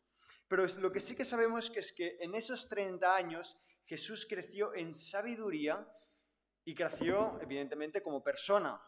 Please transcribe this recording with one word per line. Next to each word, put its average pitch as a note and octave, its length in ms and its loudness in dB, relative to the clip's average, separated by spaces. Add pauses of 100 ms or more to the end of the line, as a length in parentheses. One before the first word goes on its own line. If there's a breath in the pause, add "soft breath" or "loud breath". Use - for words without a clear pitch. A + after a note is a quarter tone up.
(460 soft breath)
Pero F#3 180 4
es, F3+ 120 0
lo F#3+ 160 2
que F#3+ 80 0
sí A#3+ 160 -2
que C4 80 0
sabemos A#3 460 2
que G#3 100 -4
es - 120 -4
que F3 280 -4
en F3 140 -4
esos A#3 340 -4
treinta F#3 480 4
años F3 420 -2 (280 soft breath)
Jesús G3+ 420 -6
creció G3 460 -2
en E3 200 -4
sabiduría G3+ 960 -2 (760 soft breath)
y D#3+ 100 -10
creció, F3 680 2
evidentemente, D3 600 -2
como C#3+ 200 -2
persona. C#3+ 640 2